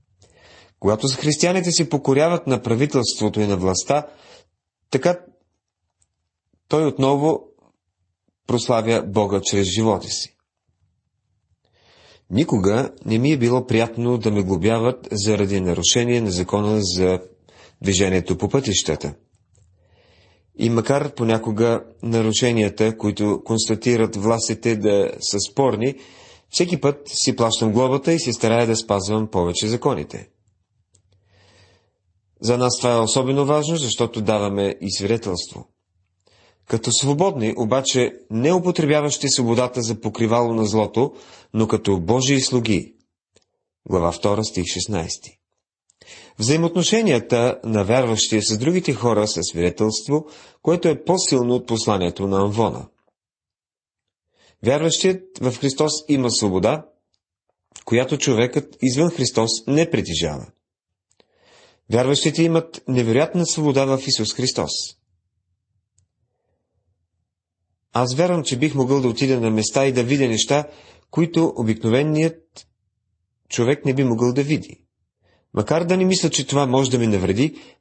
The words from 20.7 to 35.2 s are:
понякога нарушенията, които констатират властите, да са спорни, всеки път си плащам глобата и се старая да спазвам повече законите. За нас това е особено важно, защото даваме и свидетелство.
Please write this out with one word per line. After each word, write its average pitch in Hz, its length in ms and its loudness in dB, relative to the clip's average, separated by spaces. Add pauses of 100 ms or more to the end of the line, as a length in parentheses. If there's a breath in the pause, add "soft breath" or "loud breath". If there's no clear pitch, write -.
понякога 113 720 0 (200)
нарушенията, 110 920 2
които 104 480 -2
констатират 110 680 0
властите, 113 600 -2
да 101 440 2
са - 200 -4
спорни, 127 560 -2 (540 loud breath)
всеки 175 320 -2
път 143 260 0
си - 280 -2
плащам 113 360 0
глобата 131 420 0
и 165 60 0
се 127 140 -4
старая 117 340 2
да 113 80 0
спазвам 107 560 -2
повече 87 360 -2
законите. 110 600 -4 (2000 soft breath)
За 123 160 2
нас 123 200 2
това 123 160 2
е 120 60 4
особено 131 460 2
важно, 151 300 2
защото 120 460 -2
даваме 101 600 0
и 98 100 -6
свидетелство. 98 760 -4 (1000 soft breath)